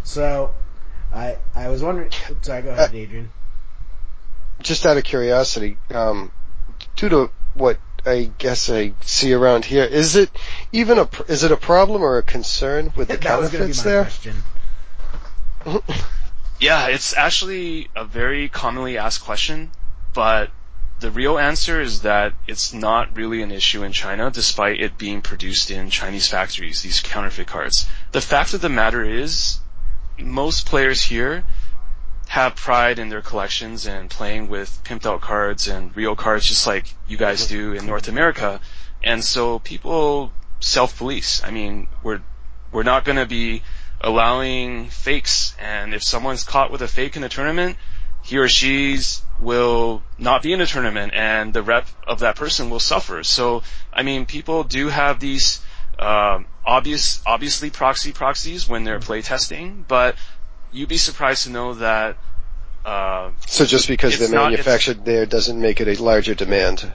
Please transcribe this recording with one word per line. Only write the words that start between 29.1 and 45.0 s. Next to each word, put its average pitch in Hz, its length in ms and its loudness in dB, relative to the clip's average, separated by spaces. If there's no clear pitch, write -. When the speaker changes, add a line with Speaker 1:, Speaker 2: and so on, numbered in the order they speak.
Speaker 3:
most 135 480 0
players 135 380 4
here 131 400 2
have 127 260 0
pride 120 420 2
in 110 120 -4
their 107 120 -6
collections 110 640 -4
and 98 240 -4
playing 107 400 2
with 98 340 -2
pimped 113 220 -4
out 101 160 0
cards 104 460 0
and 92 280 0
real 107 200 -2
cards 107 300 2
just - 200 4
like 98 300 -2
you 104 100 -4
guys 101 280 0
do 104 280 0
in 101 120 -4
North 104 220 0
America. 113 520 0
And 113 200 0
so 120 360 0
people 151 760 -2
self-police. - 840 -2
I 95 80 0
mean, - 360 0
we're, 107 200 -4
we're 110 100 -2
not 127 240 2
gonna 139 220 0
be 117 340 0
allowing 123 880 0
fakes, - 680 0